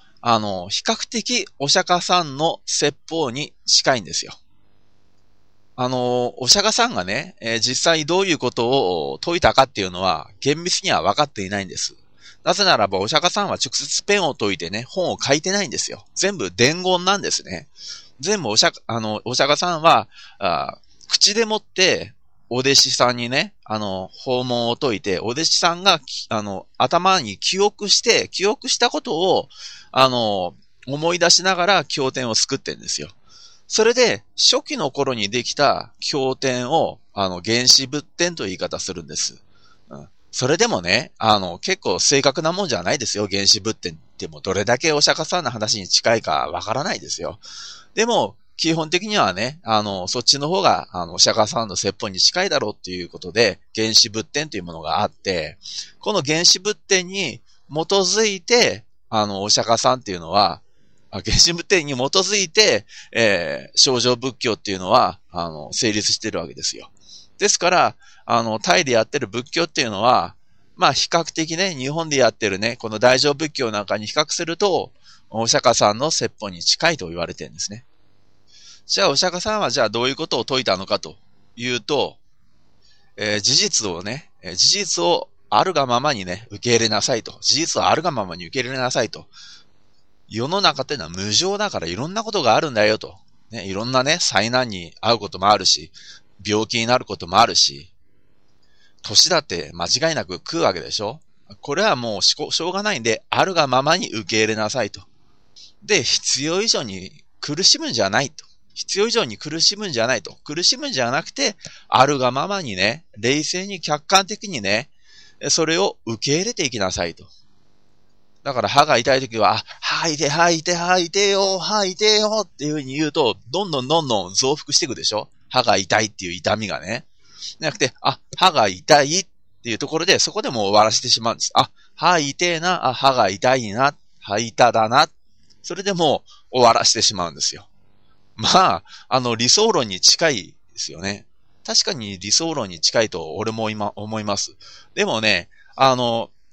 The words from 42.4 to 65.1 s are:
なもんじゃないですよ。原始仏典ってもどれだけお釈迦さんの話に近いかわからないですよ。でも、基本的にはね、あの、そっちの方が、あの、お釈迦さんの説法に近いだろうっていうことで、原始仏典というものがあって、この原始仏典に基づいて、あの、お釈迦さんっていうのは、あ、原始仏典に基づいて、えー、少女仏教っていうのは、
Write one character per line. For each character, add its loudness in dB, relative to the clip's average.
な 0
も -4
ん -4
じ -2
ゃ -4
な 0
い -2
で -8
す -4
よ。 -2
原 -2
始 2
仏 -4
典 -10
っ -18
て -10
も -16
ど -2
れ 0
だ 0
け 0
お 0
釈 4
迦 -4
さ -4
ん -4
の -4
話 -4
に -10
近 2
い -4
か -2
わ -8
か -6
ら -4
な -4
い -10
で -14
す -8
よ。 -8
で 0
も、 0
基 2
本 -4
的 -2
に -2
は 2
ね、 -6
あ 2
の、 -6
そ -4
っ -4
ち 4
の -4
方 0
が、 2
あ -6
の、 -14
お -12
釈 4
迦 4
さ -2
ん -8
の -10
説 -2
法 -4
に -6
近 2
い 0
だ 0
ろ -4
う -6
っ -20
て -14
い -8
う -12
こ -16
と -14
で、 2
原 0
始 4
仏 -6
典 -4
と -8
い -8
う -8
も -12
の -12
が -2
あ 2
っ 0
て、 -6
こ -4
の 0
原 0
始 6
仏 -4
典 0
に -6
基 -14
づ 2
い -4
て、 2
あ 0
の、 -6
お -2
釈 2
迦 4
さ 2
ん -6
っ -20
て -8
い -6
う -10
の -12
は、 2
あ、 -8
原 0
始 6
仏 -6
典 2
に -4
基 -4
づ 0
い -2
て、 2
え 0
ー、 -14
少 6
女 2
仏 -6
教 0
っ -4
て -8
い -2
う -4
の -4
は、 4